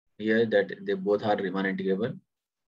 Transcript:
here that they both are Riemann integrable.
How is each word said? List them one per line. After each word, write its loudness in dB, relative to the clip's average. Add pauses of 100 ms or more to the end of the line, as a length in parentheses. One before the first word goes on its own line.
(180)
here 2
that 2 (140)
they -2
both 0
are 2
Riemann -2
integrable. -2 (520)